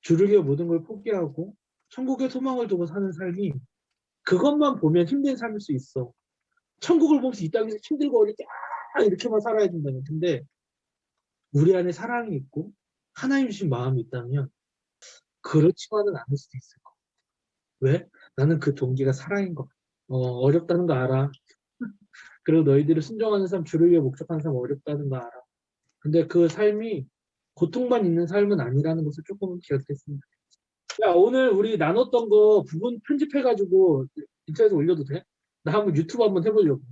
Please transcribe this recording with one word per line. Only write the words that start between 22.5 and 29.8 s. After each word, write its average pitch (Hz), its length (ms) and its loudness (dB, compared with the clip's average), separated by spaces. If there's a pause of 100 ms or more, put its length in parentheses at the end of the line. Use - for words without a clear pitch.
너희들이 147 380 4
순종하는 214 440 -2
삶, 175 180 -4
주를 165 260 4
위해 170 100 6
목적하는 156 420 -4
삶 147 120 -4
어렵다는 139 540 -6
거 131 80 -4
알아. 120 140 -10 (680)
근데 156 260 2
그 170 220 4
삶이 208 580 -2 (480)
고통만 233 500 0
있는 170 220 0
삶은 202 340 2
아니라는 151 440 -2
것을 147 220 -8
조금은 185 340 -8
기억했으면 139 600 -8